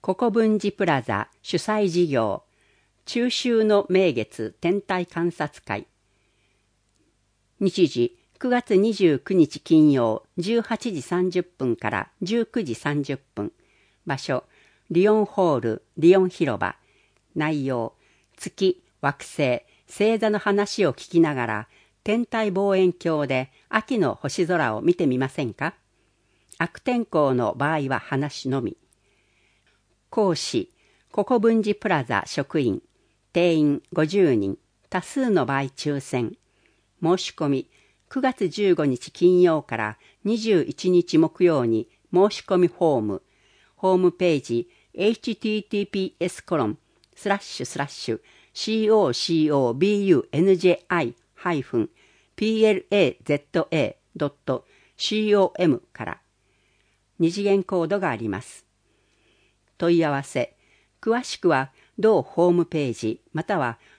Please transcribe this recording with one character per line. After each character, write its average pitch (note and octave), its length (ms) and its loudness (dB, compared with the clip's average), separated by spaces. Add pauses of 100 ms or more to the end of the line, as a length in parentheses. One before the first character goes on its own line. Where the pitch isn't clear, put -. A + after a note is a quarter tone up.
国 G#3 300 -2
分 A3 260 2
寺 G3 180 -4
プ G3 100 0
ラ C#3 160 2
ザ G#2+ 280 -4 (120)
主 - 140 -6
催 G#3+ 300 -2
事 F3 220 0
業、 A2+ 340 -2 (640)
中 A#3+ 240 -2
秋 A#3 360 0
の G#3 240 2
名 F#3 240 2
月 A2 480 -8
天 G3 200 0
体 F#3 260 -6
観 E3+ 240 -4
察 - 320 -8
会。 G#2+ 240 -8 (1700)
日 F#3+ 260 2
時、 A#2+ 320 -2 (200)
九 B3+ 120 -4
月 B3 260 0
二 G#3+ 160 2
十 E3+ 260 2
九 - 160 -6
日 D#3 260 2
金 D#3 320 6
曜、 A#2 340 0 (100)
十 G#3+ 240 0
八 A3 320 -6
時 D3+ 80 -6
三 F3+ 300 -2
十 F3+ 120 -2
分 B2+ 340 -4
か G#2+ 140 -6
ら - 200 -6 (120)
十 A3 220 -2
九 A3+ 180 -4
時 B2 120 -4
三 D3 280 -4
十 C3+ 140 -6
分。 - 360 -10 (520)
場 C#3 140 -4
所、 - 260 -6 (460)
リ F3+ 180 4
オ G#3+ 80 4
ン G#3+ 80 2
ホ F3 320 0
ー A#2 40 0
ル、 A2 220 -4 (140)
リ E3+ 200 6
オ F#3+ 80 4
ン F3+ 40 0
広 C3+ 320 -2
場。 - 160 -4 (580)
内 D3+ 320 -2
容、 A#2+ 280 -4 (420)
月、 - 460 -2 (180)
惑 - 240 -4
星、 B2+ 380 -2 (240)
星 A3 320 0
座 G#3+ 120 0
の G#3+ 80 -2
話 G3+ 480 0
を C3 60 0
聞 - 180 -14
き E3+ 100 2
な D3+ 140 2
が B2 120 -2
ら、 G#2+ 220 -6 (360)
天 A3+ 200 0
体 A3 280 -2
望 G3 240 0
遠 F#3 160 4
鏡 D#3 340 -2
で C3 240 -2 (180)
秋 A3 300 -2
の C3+ 160 0
星 D#3+ 320 -4
空 D3+ 300 0
を A2+ 40 -6
見 E3 140 2
て E3+ 120 -2
み B2+ 120 0
ま C3 100 -2
せ - 160 -8
ん A2 80 -6
か？ D#3 220 -8 (840)
悪 - 200 -6
天 A#3+ 260 -2
候 C#3+ 300 0
の A#2+ 200 0
場 D3 200 -2
合 C#3+ 140 -4
は B2+ 100 -2
話 C#3 500 -6
の C3 140 -2
み。 - 160 -8 (1300)
講 G3 240 2
師、 - 380 -4 (400)
国 A#3 260 0
分 A3+ 240 2
寺 G#3 160 -2
プ A3 100 -6
ラ D3+ 160 0
ザ G#2+ 220 -2
職 D3 340 -4
員。 A#2 220 -2 (520)
定 E3+ 220 2
員 D3 260 2 (100)
五 D#3 140 0
十 E3+ 280 2
人。 G2 220 -2 (320)
多 F3+ 140 -4
数 C4 260 -4
の E3+ 160 2
場 C#3 140 -2
合 C#3 60 -2
抽 C#3+ 360 -6
選。 A#2+ 380 -6 (640)
申 F3 160 2
し - 180 -8
込 D3+ 120 -2
み、 C3+ 220 -2 (380)
九 C4 140 -4
月 B3 260 -2
十 F#3+ 260 2
五 D3+ 120 0
日 B2+ 260 -4
金 F3+ 300 4
曜 D#3+ 200 2
か - 140 -8
ら G#2+ 220 -6 (260)
二 G#3+ 140 0
十 G#3 240 2
一 - 280 -4
日 F3 280 2
木 D#3+ 260 2
曜 D3 220 4
に A2+ 240 -2 (200)
申 G#3 200 4
し - 100 -12
込 - 160 -2
み F3+ 120 4
フ - 80 -6
ォ D3+ 220 2
ー - 40 0
ム、 G2+ 200 -4 (540)
ホ F#3+ 180 2
ー - 40 4
ム F3+ 140 4
ペ F3 240 0
ー C3+ 40 0
ジ、 A#2+ 300 -4 (240)
エ G3+ 160 0
イ A3+ 60 -2
チ A#3 200 -6
テ - 120 -6
ィ G#3+ 100 -2
ー G#3 100 -10
テ G#3 140 -4
ィ - 20 -2
ー - 60 -12
ピ F#3+ 280 -6
ー E3+ 60 -2
エ F#3 60 -2
ス - 100 -16
コ - 160 -4
ロ A#2+ 120 0
ン A#2 100 -6 (360)
ス - 140 -10
ラ G3+ 100 0
ッ - 40 -12
シ - 200 -12
ュ B2 40 -8
ス - 120 -12
ラ C#3+ 80 -4
ッ - 40 -16
シ - 240 -8
ュ - 60 -8 (340)
シ A3 320 -2
ー A3 100 4
オ F3 140 4
ー - 20 -2
シ D#3+ 320 0
ー D3 120 2
オ B2 180 2
ー C3+ 40 -8
ビ G3+ 260 2
ー - 20 -
ユ E3 140 6
ー - 120 -10
エ C#3+ 80 -2
ヌ F#3+ 160 4
ジ F3+ 140 2
ェ E3+ 80 2
ー - 100 -18
ア E3+ 140 2
イ A#2+ 120 -4 (200)
ハ - 180 -4
イ C#3+ 100 -2
フ - 160 -4
ン G#2+ 120 0 (440)
ピ A3 280 0
ー A3 40 6
エ G#3+ 80 4
ル - 160 -4
エ G#3 60 2 (120)
ー - 160 -4
ゼ D3 120 0
ッ C#3+ 60 -6 (100)
ト D#3+ 180 -2
エ C#3+ 300 -2
ー - 180 -20
ド D3 80 -2
ッ C#3 60 -6 (120)
ト C3 220 -4 (300)
シ G#3+ 320 -2
ー G#3 120 4
オ F#3 160 2
ー F3 60 -2
エ E3 60 4
ム C3 140 0 (100)
か - 140 -10
ら。 - 140 -10 (1000)
二 E3 100 2
次 G3+ 140 -6
元 G3 180 2
コ F3+ 200 -2
ー E3 40 -2
ド G3 140 -2
が E3+ 100 -2
あ A#2 60 -4
り A2 120 -6
ま F#2+ 140 -6
す。 - 220 -20 (1120)
問 E3+ 200 2
い D#3+ 80 2
合 D3 60 0
わ C#3 140 -2
せ、 - 320 -6 (440)
詳 A#3 220 -2
し - 140 -12
く - 120 0
は C#3 220 0 (280)
同 G3+ 240 2
ホ F3 260 0
ー F3 40 4
ム F3 140 2
ペ C#3+ 240 -4
ー A2 40 -4
ジ、 A2+ 260 -6 (120)
ま D#3+ 120 -6
た G3 140 -2
は A#2+ 200 -4 (200)